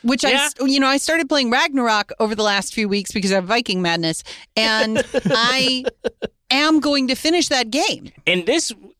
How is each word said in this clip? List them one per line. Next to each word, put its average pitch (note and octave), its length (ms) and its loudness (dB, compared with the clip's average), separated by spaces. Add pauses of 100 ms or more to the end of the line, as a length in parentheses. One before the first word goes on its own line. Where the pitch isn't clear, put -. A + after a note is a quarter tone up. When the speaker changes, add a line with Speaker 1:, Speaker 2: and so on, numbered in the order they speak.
Speaker 1:
which B3 200 0
I C4+ 80 2
Speaker 2:
Yeah. C#4 140 2
Speaker 1:
s-, C#4+ 80 -4 (160)
you C#4 100 2
know, C4+ 80 2
I C4+ 100 2
started D#4+ 300 0
playing C4+ 220 2
Ragnarok B3 720 0
over A3 160 0
the G#3+ 80 -2
last G3+ 300 0
few G#3+ 140 -2
weeks G3+ 240 -2
because F#3+ 200 0
of F#3+ 140 0
Viking G#3 360 -2
Madness, E3 420 -2 (320)
and A3 480 0 (100)
Speaker 2:
<laughs> A#3 200 0
Speaker 1:
I B3+ 520 0 (640)
am D4+ 280 4
going C#4 280 0
to B3+ 80 0
finish E4 320 0
that B3 240 -2
game. F4 400 -4 (160)
Speaker 2:
And F3 180 0
this D#4 260 0 (280)